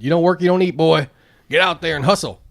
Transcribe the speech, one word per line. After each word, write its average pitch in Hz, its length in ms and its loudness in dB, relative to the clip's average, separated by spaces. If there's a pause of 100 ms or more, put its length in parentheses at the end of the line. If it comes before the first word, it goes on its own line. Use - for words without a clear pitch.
You 117 80 -6
don't 170 140 2
work, 175 180 2
you 180 60 0
don't 180 160 2
eat, 175 120 -2
boy. 160 340 2 (400)
Get 151 120 0
out 180 200 0
there 165 140 -4
and 143 80 -6
hustle. 151 480 -2